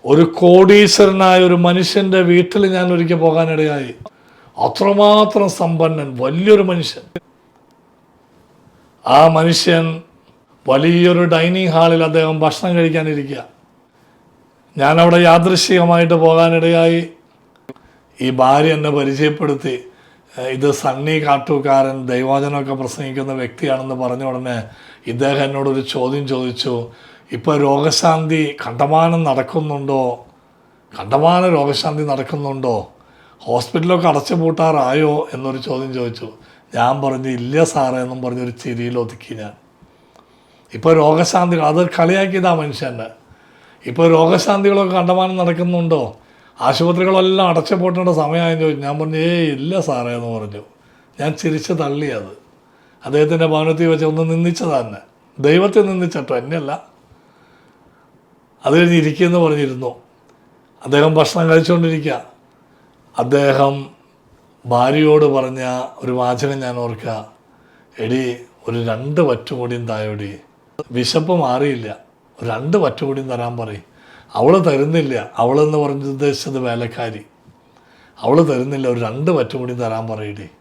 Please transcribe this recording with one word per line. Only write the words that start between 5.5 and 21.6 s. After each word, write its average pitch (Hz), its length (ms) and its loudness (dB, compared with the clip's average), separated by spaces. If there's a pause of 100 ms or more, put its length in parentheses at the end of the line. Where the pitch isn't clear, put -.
വലിയൊരു 180 460 4
മനുഷ്യൻ. 175 400 -4 (2000)
ആ 151 220 6
മനുഷ്യൻ 165 720 2 (680)
വലിയൊരു 170 560 4
ഡൈനിങ് 175 440 0
ഹാളിൽ 165 360 4
അദ്ദേഹം 160 360 0
ഭക്ഷണം 175 340 0
കഴിക്കാനിരിക്കുക. 156 680 -2 (1300)
ഞാനവിടെ 170 380 6
യാദൃശ്ചികമായിട്ട് 170 960 4
പോകാനിടയായി. 165 960 4 (1120)
ഈ 127 100 0
ഭാര്യ 135 420 4
എന്നെ 151 180 -2
പരിചയപ്പെടുത്തി. 139 920 -2 (540)
"ഏ, 127 40 -10
ഇത് 131 300 -2
സണ്ണി 147 540 -2
കാട്ടൂക്കാരൻ, 135 800 0